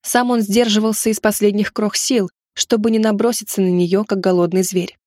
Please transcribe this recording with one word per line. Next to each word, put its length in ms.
Сам 280
он 100
сдерживался 680
из 80
последних 540
крох 240
сил, 340
чтобы 380
не 80
наброситься 600
на 100
нее, 340
как 160
голодный 420
зверь. 340